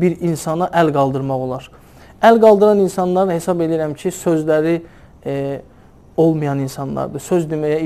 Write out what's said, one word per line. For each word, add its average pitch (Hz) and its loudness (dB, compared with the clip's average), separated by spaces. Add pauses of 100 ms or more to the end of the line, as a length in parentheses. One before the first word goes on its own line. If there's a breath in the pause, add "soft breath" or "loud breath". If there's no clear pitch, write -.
bir 175 0
insana 170 -4
əl 165 2
qaldırmaq 135 -2
olar? 127 -10 (540 loud breath)
Əl 226 6
qaldıran 208 6
insanlar 185 0
hesab 170 -2
edirəm 160 -4
ki, - -4
sözləri, 160 0 (460 loud breath)
e, 139 -6 (560 soft breath)
olmayan 151 0
insanlardır, 135 -6
söz 175 -2
deməyə 151 -2